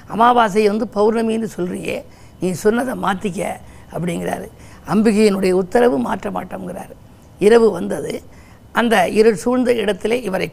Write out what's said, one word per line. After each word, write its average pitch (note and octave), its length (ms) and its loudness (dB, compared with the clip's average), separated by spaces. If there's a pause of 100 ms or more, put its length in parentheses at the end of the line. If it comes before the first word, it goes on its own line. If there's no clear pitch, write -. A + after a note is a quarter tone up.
"அமாவாசை G#3+ 600 2
வந்து G#3+ 260 0
பௌர்ணமின்னு A3 540 0 (100)
சொல்றியே, F3+ 460 -6 (360)
நீ F#3 120 -2
சொன்னதை A#3 420 0 (100)
மாத்திக்க" F#3 420 -4 (460)
அப்படிங்கிறாரு. F3 560 -6 (400)
அம்பிகையினுடைய G3+ 640 2
உத்தரவு A#3+ 460 2
மாற்ற G#3+ 340 -4
மாட்டோம்ங்கிறாரு. F#3 640 -10 (440)
இரவு A3 320 6
வந்தது. F#3 500 -6 (500)
அந்த G#3+ 380 2
இருள் G#3+ 260 4
சூழ்ந்த B3 380 0
இடத்திலே G#3+ 480 -2
இவரை F#3 320 -4